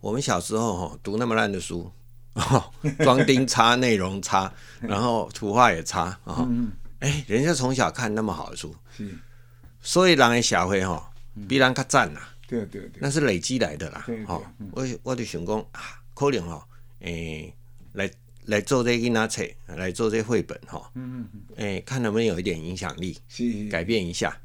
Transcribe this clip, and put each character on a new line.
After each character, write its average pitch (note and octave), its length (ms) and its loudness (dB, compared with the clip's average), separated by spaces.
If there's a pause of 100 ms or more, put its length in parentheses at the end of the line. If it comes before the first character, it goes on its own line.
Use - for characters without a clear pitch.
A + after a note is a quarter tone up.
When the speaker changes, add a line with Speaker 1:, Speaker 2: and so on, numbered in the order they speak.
Speaker 1:
我 G2+ 100 -6
们 A#2+ 100 -2
小 G#2+ 200 2
时 G#2+ 160 -4
候 A2 200 0
吼， D#2+ 240 -6
读 G2+ 160 -6
那 A#2+ 100 0
么 A2+ 100 0
烂 G#2+ 140 4
的 F#2+ 100 -2
书， F2 280 -8 (260)
<laughs> - 200 -18
哦， B2+ 300 2 (340)
装 C3+ 260 6
订 C3 220 4
差， A#2+ 300 6
内 B2 180 4
容 F#2+ 260 0
差， F#2+ 320 0 (140)
Speaker 2:
<laughs> - 160 -16
Speaker 1:
然 G#2 180 0
后 A2+ 320 0
图 G2+ 200 -4
画 A#2+ 180 8
也 E2 140 0
差， F#2 400 -2
哦， - 240 -4
Speaker 2:
嗯， A#3+ 160 0
嗯。 G#3 80 -4 (280)
Speaker 1:
哎， C#3+ 280 0
人 A#2 160 2
家 E3 100 4
从 B2+ 180 0
小 B2 160 2
看 A2+ 240 -2
那 G#2+ 80 0
么 G#2+ 120 -2
好 - 180 -8
的 - 60 -12
书， D2+ 180 -10 (220)
Speaker 2:
是。 G#2 120 -10 (720)
Speaker 1:
所 F#3 280 4
以 E3+ 60 8
人 B2+ 160 8
的 A#2+ 120 4
社 F2+ 240 4
会 F#2+ 180 2
吼， F2+ 200 -2 (320)
Speaker 2:
嗯。 G#2 100 -12
Speaker 1:
比 C3 100 0
人 C3 160 6
较 C3 120 -2
赞 B2+ 300 4
啦。 - 160 -14 (180)
Speaker 2:
对， A#2 180 -4
对， G2 160 -12
对。 - 180 -16
Speaker 1:
那 C#3 100 0
是 D3+ 120 2
累 G2+ 180 2
积 C3 180 -2
来 D#2 180 0
的 D2+ 140 -8
啦， - 160 -12
Speaker 2:
对， A#2 120 -6
对， G#2+ 80 -10
Speaker 1:
哦， F2 140 -4 (200)
Speaker 2:
嗯。 G#2 100 -12
Speaker 1:
我， C3 160 -6 (160)
我 B2+ 140 -4
就 A#2+ 80 -4
想 E2+ 200 -6
讲， G#2+ 140 -2 (140)
啊， - 80 -14 (340)
可 C#3+ 160 2
能 F#2 180 -2
吼， D2+ 140 -10 (380)
诶， E2 520 -8 (420)
来， G2 140 -2 (360)
来 G#2+ 160 2
做 B2 240 2
这 A#2+ 80 4
囡 A#2+ 200 2
仔 A2 140 4
册， A2 160 -4 (320)
来 F#2 160 -4
做 A2+ 180 0
这 A2 140 0
绘 G#2+ 180 2
本 - 160 -6 (120)
吼， - 260 -12
Speaker 2:
嗯， B2+ 240 -10
嗯， A2 160 -10
嗯。 G#2 60 -16 (160)
Speaker 1:
诶， G2+ 280 -4
看 B2+ 160 -4
能 A2+ 120 0
不 A2 80 2
能 A#2 40 2
有 F#2 140 2
一 F#2 60 -4
点 F2+ 120 0
影 E2+ 200 -8
响 F2 240 -6
力， F2+ 180 -8 (100)
Speaker 2:
是， A#2+ 220 -4
是。 G#2+ 180 -6
Speaker 1:
改 F2+ 140 -2
变 G2+ 240 0
一 E2+ 60 -6
下。 F2 180 -2 (140)